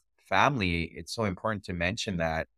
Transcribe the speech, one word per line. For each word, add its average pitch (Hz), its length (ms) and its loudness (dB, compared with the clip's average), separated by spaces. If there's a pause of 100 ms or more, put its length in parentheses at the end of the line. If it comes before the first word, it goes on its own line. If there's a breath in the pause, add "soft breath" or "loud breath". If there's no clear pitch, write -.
(180)
family, 95 640 2 (120)
it's - 180 -12
so 113 120 0
important 104 400 -2
to 98 80 -6
mention 90 440 -2
that, 80 300 0 (100)